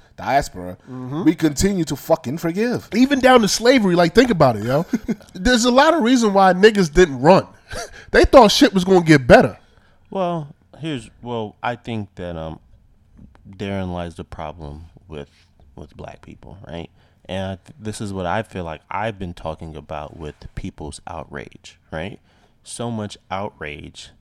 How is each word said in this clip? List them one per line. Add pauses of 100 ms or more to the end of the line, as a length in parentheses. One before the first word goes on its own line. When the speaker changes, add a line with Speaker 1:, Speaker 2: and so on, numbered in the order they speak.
(160)
Speaker 1:
diaspora, (140)
Speaker 2:
Mm-hmm.
Speaker 1:
we
continue
to
fucking
forgive.
Speaker 2:
Even
down
to
slavery,
like,
think
about
it,
yo. (240)
<laughs>
There's
a
lot
of
reason
why
niggas
didn't
run.
<laughs>
They
thought
shit
was
gonna
get
better. (520)
Speaker 3:
Well, (260)
here's, (120)
well,
I
think
that,
um, (840)
therein
lies
the
problem (220)
with, (460)
with
black
people, (100)
right? (360)
And
I (100)
th-,
this
is
what
I
feel
like
I've
been
talking
about
with (200)
people's
outrage, (140)
right? (440)
So
much (120)
outrage (120)